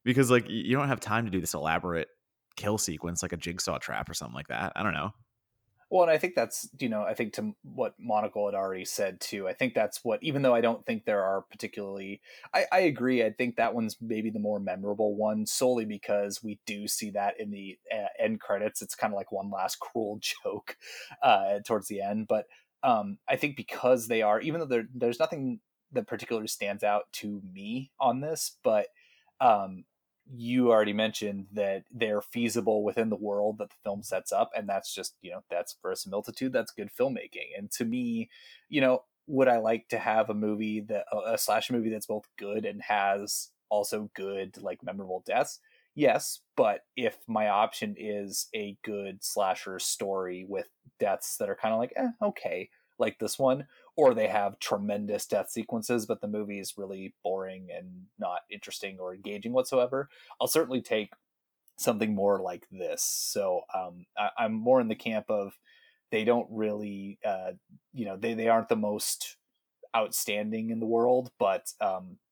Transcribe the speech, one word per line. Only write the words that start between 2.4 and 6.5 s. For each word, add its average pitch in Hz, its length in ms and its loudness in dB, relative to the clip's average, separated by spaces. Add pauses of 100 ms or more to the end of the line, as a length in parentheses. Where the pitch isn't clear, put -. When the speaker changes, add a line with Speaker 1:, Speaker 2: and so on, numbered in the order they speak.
Speaker 1:
kill 104 180 0
sequence 85 460 -4
like 90 100 -4
a 90 40 -4
jigsaw 85 420 -4
trap - 320 -6
or - 40 -8
something 58 200 -8
like 71 140 -10
that. 69 260 -4
I - 80 -4
don't 101 100 0
know. 76 200 -2 (800)
Speaker 2:
Well, 185 120 6
and 165 80 6
I 156 80 6
think 180 160 -2
that's, - 340 -2 (100)